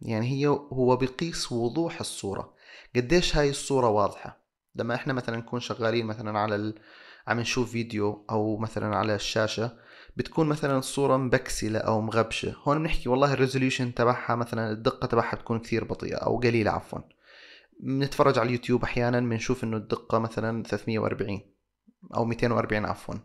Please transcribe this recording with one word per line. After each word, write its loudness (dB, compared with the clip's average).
يعني -2
هي، 0
هو 2
بيقيس -4
وضوح -2
الصورة، -8
قديش 4
هاي 4
الصورة 2
واضحة. 0
لما -2
إحنا -4
مثلًا -2
نكون -6
شغالين 0
مثلًا -4
على 2
ال-، -2
عم 2
نشوف -2
فيديو -4
أو 0
مثلًا -2
على 2
الشاشة، -2
بتكون 0
مثلًا 0
الصورة 2
مبكسلة 0
أو 2
مغبشة، 0
هون 2
بنحكي 0
والله 4
الريزوليوشن 2
تبعها 2
مثلًا -2
الدقة 0
تبعها 2
بتكون -4
كثير -2
بطيئة -6
أو 0
قليلة 4
عفوًا. -6
بنتفرج 2
على 2
اليوتيوب 2
أحيانًا 0
بنشوف -2
إنه -2
الدقة -2
مثلًا -2
ثلاثمية -4
وأربعين -4
أو 2
ميتين 0
وأربعين 0
عفوًا، -6